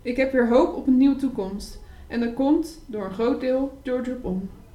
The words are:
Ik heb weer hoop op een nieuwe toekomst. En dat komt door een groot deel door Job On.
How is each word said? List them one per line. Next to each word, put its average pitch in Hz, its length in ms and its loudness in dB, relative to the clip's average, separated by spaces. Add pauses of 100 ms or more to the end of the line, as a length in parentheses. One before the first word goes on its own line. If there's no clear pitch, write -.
Ik 240 160 -4
heb 262 140 0
weer 247 160 4
hoop 277 280 4
op - 120 -4
een 254 100 6
nieuwe 269 180 6
toekomst. 202 640 -6 (280)
En - 120 -6
dat 233 140 -2
komt 302 520 0
door 214 200 -8
een 190 80 -8
groot 233 280 0
deel 262 420 -2
door 254 220 -4
Job 247 200 -8
On. 190 240 -4 (260)